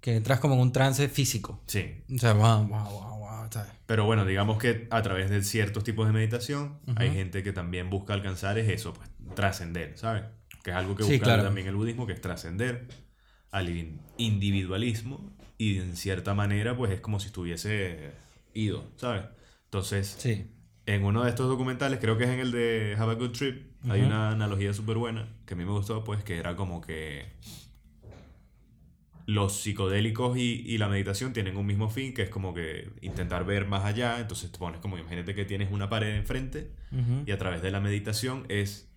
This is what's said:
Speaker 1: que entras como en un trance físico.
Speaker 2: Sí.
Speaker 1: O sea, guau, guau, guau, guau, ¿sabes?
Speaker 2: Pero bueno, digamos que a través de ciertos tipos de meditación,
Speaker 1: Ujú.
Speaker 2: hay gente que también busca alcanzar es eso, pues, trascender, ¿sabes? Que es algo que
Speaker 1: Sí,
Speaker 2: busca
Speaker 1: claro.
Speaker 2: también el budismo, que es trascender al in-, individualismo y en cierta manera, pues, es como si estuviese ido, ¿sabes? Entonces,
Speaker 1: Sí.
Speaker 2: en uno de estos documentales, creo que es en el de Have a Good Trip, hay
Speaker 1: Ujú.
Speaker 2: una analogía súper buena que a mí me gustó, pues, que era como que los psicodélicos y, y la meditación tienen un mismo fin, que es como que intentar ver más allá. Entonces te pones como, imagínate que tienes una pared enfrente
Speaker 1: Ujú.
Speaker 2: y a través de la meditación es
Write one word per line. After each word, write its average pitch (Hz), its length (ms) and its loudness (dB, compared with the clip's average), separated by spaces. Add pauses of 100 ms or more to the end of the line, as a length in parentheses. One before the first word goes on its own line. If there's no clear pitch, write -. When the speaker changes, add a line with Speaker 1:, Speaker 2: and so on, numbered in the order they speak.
Speaker 1:
que 117 160 2
entras 117 240 4
como 143 140 6
en 127 60 8
un 123 120 6
trance 135 360 4
físico. - 580 0
Speaker 2:
Sí. 78 360 -4 (120)
Speaker 1:
O 127 40 0
sea, 117 140 8
guau, 107 340 8
guau, 104 240 -4
guau, 101 280 -10
guau, 110 340 -10
¿sabes? 107 180 -10 (140)
Speaker 2:
Pero 107 220 4
bueno, 110 180 6
digamos 101 320 4
que 113 340 2
a 113 120 4
través 95 260 0
de 101 160 4
ciertos 104 400 0
tipos 110 220 2
de 107 80 6
meditación, 120 720 0
Speaker 1:
Ujú. 127 100 0
Speaker 2:
hay 117 160 4
gente 95 300 -2
que 98 100 -4
también 90 380 -4
busca 98 240 0
alcanzar 98 420 -2
es 110 140 2
eso, 87 240 -2
pues, - 160 -16 (240)
trascender, 85 640 -2
¿sabes? 113 240 -2 (420)
Que 92 60 -4
es 90 60 -2
algo 92 200 0
que 104 60 0
Speaker 1:
Sí, 104 100 4
Speaker 2:
busca 123 120 4
Speaker 1:
claro. 113 180 6
Speaker 2:
también 98 240 0
el 95 80 -2
budismo, 113 320 -2
que 95 80 -4
es - 80 -10
trascender 95 680 -4 (600)
al 95 180 -2
in-, 82 320 -6 (160)
individualismo 107 1200 0 (220)
y 104 180 2
en 90 220 -4
cierta 95 340 -2
manera, 104 420 2
pues, 120 180 0
es 92 100 -2
como 104 180 -2
si - 60 -6
estuviese 87 1000 -4 (320)
ido, 92 260 0 (120)
¿sabes? 113 260 -2 (420)
Entonces, 98 540 -2
Speaker 1:
Sí. 107 320 -2 (360)
Speaker 2:
en 101 180 2
uno 107 200 4
de 120 60 4
estos 127 180 0
documentales, 131 520 0
creo 110 180 4
que 120 60 4
es 123 60 4
en 127 100 0
el 127 100 0
de 113 480 2
Have 110 140 2
a - 20 2
Good 120 180 -2
Trip, 131 340 -4 (220)
hay 104 120 4
Speaker 1:
Ujú. 127 80 6
Speaker 2:
una 110 240 4
analogía 101 420 2
súper 110 220 -2
buena 113 320 -2 (180)
que 98 80 -8
a - 20 -4
mí 87 80 -4
me 98 80 -2
gustó, 104 320 -2
pues, 104 200 -2
que 85 140 -4
era 87 180 -4
como 90 240 -4
que 78 460 -8 (2000)
los 101 340 2
psicodélicos 107 800 0
y, 120 280 0
y 113 120 -2
la 107 100 2
meditación 101 460 -2
tienen 95 240 -2
un 101 80 -2
mismo 104 240 0
fin, 131 240 -4
que 107 80 -2
es 95 80 -2
como 95 240 -6
que 82 360 -8 (120)
intentar 90 420 -4
ver 101 220 0
más 98 180 0
allá. 117 360 0
Entonces 107 300 -8
te - 80 -16
pones 85 220 -6
como, 95 160 -6
imagínate 87 380 -6
que 98 100 -2
tienes 98 260 -2
una 98 200 -2
pared 107 260 0
enfrente 131 560 -4 (180)
Speaker 1:
Ujú. 131 360 0
Speaker 2:
y 101 60 -2
a 98 60 0
través 90 220 -2
de 95 100 -2
la 98 100 0
meditación 104 680 -2
es 101 480 -2